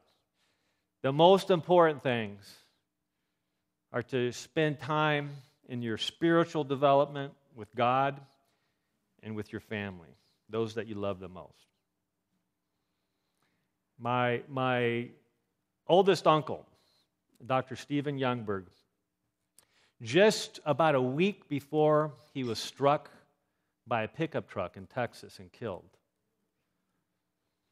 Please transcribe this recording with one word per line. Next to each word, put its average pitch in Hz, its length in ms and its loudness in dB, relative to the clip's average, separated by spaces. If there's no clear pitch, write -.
the 135 120 0
most 185 360 6
important 165 540 4
things 107 500 -4
are 120 100 -4
to 123 300 -2
spend 151 480 -4
time 151 480 0
in 123 120 -8
your 113 160 -4
spiritual 165 680 0
development 139 680 0
with 107 180 -16
God 135 460 0
and 110 100 -10
with 107 200 -10
your 104 80 -10
family, 98 480 -10
those 110 240 -6
that 110 140 -8
you 110 80 -10
love 101 260 -6
the 90 80 -14
most. 90 240 -20
My, 120 520 -2
my 123 580 -2
oldest 185 400 4
uncle, 143 380 2
Doctor 131 320 -4
Stephen 143 420 -6
Youngberg, 110 460 -4
just 180 640 2
about 151 300 2
a 127 60 2
week 156 460 -2
before 151 640 0
he 135 100 -6
was 113 160 -4
struck 143 500 0
by 113 140 -2
a 107 60 -4
pickup 156 420 -6
truck 92 280 -8
in 95 100 -16
Texas - 520 -10
and 92 120 -20
killed, 90 340 -10